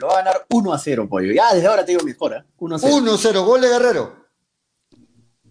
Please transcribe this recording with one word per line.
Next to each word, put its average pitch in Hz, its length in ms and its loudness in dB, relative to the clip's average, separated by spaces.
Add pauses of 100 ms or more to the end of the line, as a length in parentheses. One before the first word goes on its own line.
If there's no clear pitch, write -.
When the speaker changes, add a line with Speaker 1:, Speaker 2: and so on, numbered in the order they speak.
Speaker 1:
Lo 135 80 -6
va 170 60 2
a - 20 2
ganar 185 340 -2
uno 208 220 0
a 143 60 -4
cero, 117 300 -4
pollo. 98 240 -2
Ya 214 220 2
desde 175 140 2
ahora 196 160 2
te 175 80 -2
digo 175 120 0
mi 135 80 -6
score, 135 260 -6
¿eh? - 60 -16 (140)
Uno 165 160 -8
a 156 60 -6
cero. 277 160 2
Speaker 2:
Uno 226 200 2
cero, 202 280 0
gol 247 160 4
de 247 80 2
Guerrero. 240 540 -2 (1300)